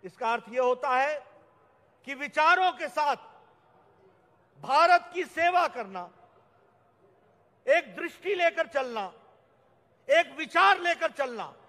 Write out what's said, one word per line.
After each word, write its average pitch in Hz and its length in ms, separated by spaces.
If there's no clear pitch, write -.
इसका 226 280
अर्थ 233 160
ये 247 120
होता 254 280
है 269 380
कि 269 100
विचारों 311 580
के 320 160
साथ 294 280
भारत 339 540
की 349 100
सेवा 339 440
करना, 190 420
एक 269 280
दृष्टि - 380
लेकर 330 320
चलना, 233 460
एक 277 280
विचार 359 420
लेकर 330 300
चलना 226 440